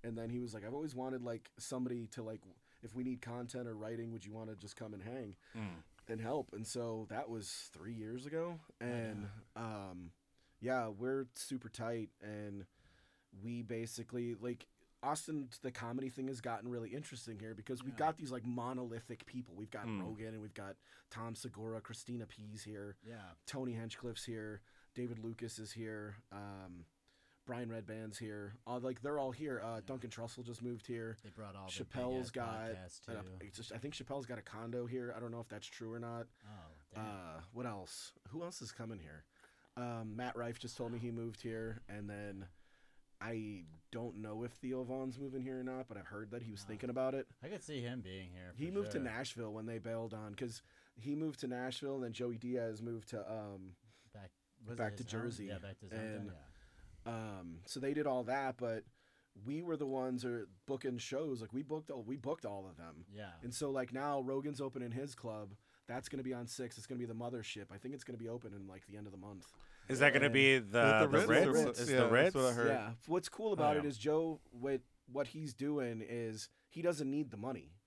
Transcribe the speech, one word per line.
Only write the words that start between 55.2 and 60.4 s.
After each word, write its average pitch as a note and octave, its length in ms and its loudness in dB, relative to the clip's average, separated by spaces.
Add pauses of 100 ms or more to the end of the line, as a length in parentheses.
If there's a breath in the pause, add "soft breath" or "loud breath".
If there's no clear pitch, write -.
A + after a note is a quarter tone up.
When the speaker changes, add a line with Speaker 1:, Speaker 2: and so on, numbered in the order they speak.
Speaker 1:
Jersey. A2 240 -2
Speaker 3:
Yeah, G2 140 -2
back G2 200 -8
to G#2 60 -14
his F2+ 80 -10
hometown, A2 240 -2
Speaker 1:
And, G2+ 140 -4 (720 soft breath)
Speaker 3:
yeah. A2 340 -4
Speaker 1:
um, E2+ 260 -8
so - 140 -6
they C#3 140 2
did D3 120 4
all B2+ 200 4
that, C3 320 2
but A2+ 260 0 (640)
we D3 160 0
were E3 160 2
the C#3+ 100 2
ones B2+ 360 2
who B2 100 2
are G#2 160 -2 (160)